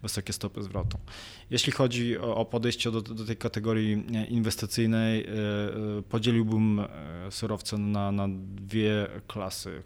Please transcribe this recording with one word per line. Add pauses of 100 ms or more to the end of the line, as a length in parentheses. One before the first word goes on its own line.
wysokie
stopy
zwrotu. (520)
Jeśli
chodzi
o,
o
podejście
do,
do
tej
kategorii, (100)
e,
inwestycyjnej,
e,
e,
podzieliłbym,
e, (440)
surowce
na,
na (280)
dwie (200)
klasy.